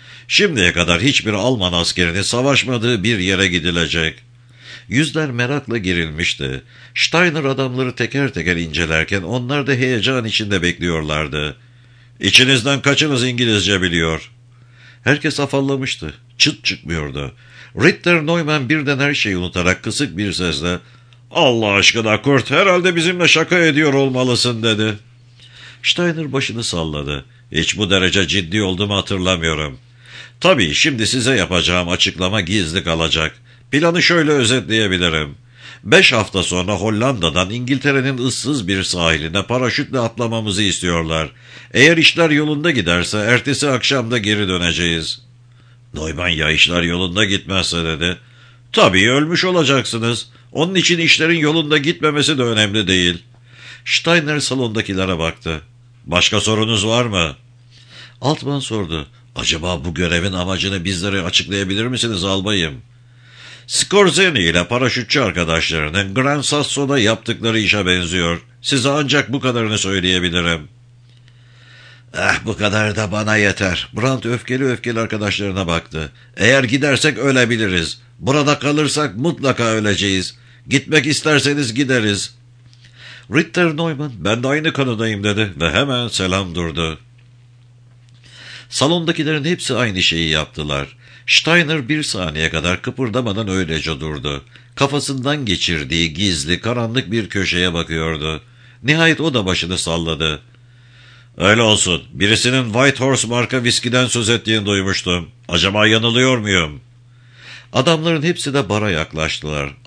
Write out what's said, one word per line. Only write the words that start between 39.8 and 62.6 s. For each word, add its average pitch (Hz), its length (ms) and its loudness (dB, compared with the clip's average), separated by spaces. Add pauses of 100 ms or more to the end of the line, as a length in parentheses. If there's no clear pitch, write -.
atlamamızı 110 640 -2
istiyorlar. 85 680 0 (440)
Eğer 156 220 8
işler 160 340 4
yolunda 151 400 0
giderse 90 480 0
ertesi 120 500 0
akşam 127 420 0
da 120 80 0
geri 104 300 0
döneceğiz." 85 760 -2 (720)
Neumann, 80 340 -4
"Ya 78 220 0
işler 87 320 2
yolunda 90 420 0
gitmezse?" 92 600 -2
dedi. 82 320 -2 (560)
"Tabii, 110 380 6
ölmüş 151 340 2
olacaksınız. 127 840 0 (240)
Onun 180 220 -2
için 170 240 2
işlerin 165 400 2
yolunda 151 400 2
gitmemesi 147 600 0
de 127 40 2
önemli 107 440 2
değil." 90 320 2 (640)
Steiner 151 560 0
salondakilere 104 800 -2
baktı. 80 420 -4 (460)
"Başka 87 340 2
sorunuz 110 460 0
var 120 180 2
mı?" 87 320 -2 (840)
Altman 139 400 -2
sordu. 82 460 -4 (300)
"Acaba 82 480 -4
bu 85 100 -4
görevin 85 380 0
amacını 92 520 -2
bizlere 95 380 -2
açıklayabilir 98 640 -2
misiniz 113 380 -2
albayım?" 98 500 0 (920)